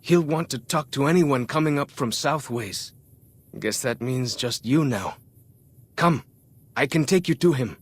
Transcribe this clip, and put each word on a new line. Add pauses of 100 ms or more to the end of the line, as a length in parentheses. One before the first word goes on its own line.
He'll
want
to
talk
to
anyone
coming
up
from
Southways. (680)
Guess
that
means
just
you
now. (800)
Come, (540)
I
can
take
you
to
him.